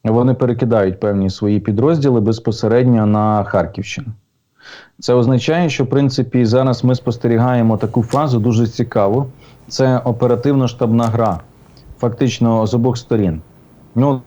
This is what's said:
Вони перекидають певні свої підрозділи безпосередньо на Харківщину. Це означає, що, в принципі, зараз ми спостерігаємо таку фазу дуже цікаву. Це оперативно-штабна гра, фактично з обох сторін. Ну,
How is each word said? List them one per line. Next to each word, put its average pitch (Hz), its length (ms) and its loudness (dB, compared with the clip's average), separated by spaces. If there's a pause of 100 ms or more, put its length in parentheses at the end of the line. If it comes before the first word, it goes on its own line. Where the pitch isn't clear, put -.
Вони 120 300 2
перекидають 117 640 0
певні 98 300 -2
свої 104 300 -2
підрозділи 123 600 0
безпосередньо 113 840 0
на 107 380 2
Харківщину. 98 640 -4 (920)
Це - 140 -2
означає, 131 560 2
що, 139 140 -2
в 127 40 -2
принципі, 131 580 0
зараз 127 380 0
ми 127 120 2
спостерігаємо 117 800 0
таку 113 260 -2
фазу 131 360 0
дуже 113 280 2
цікаву. 117 580 -2 (420)
Це 131 300 0
оперативно-штабна 120 1080 0
гра, 110 340 -2 (600)
фактично 117 680 0
з 107 60 -2
обох 120 240 0
сторін. 95 440 -2 (540)
Ну, 131 320 0